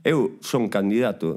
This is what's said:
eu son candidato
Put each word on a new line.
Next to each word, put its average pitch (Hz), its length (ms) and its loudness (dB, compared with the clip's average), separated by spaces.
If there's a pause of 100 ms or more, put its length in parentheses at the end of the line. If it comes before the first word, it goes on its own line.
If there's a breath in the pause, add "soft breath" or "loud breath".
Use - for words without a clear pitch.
eu 139 400 0
son 117 320 -2
candidato 101 640 0